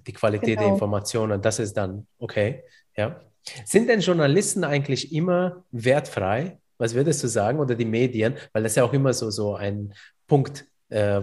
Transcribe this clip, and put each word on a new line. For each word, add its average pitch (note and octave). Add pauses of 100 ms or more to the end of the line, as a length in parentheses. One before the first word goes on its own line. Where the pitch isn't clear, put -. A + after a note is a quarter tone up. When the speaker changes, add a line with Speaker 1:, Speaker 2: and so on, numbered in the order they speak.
Speaker 1:
die -
Qualität G#2+ (100)
der G#2+
Speaker 2:
Genau. G2
Speaker 1:
Informationen, G2+
das A2
ist G2+
dann G2+ (140)
okay. G#2+ (320)
Ja. - (460)
Sind A#3
denn A3+
Journalisten E3+
eigentlich C#3
immer F3+
wertfrei? B2+ (220)
Was A#2
würdest C#3+
du B2+
sagen? A2+
Oder B2+
die A#2
Medien? A#2 (180)
Weil A2
das A2
ist -
ja C3
auch A#2+
immer C#3
so, A2+
so G#2
ein G2+ (340)
Punkt, C#3 (240)
äh, A2+ (260)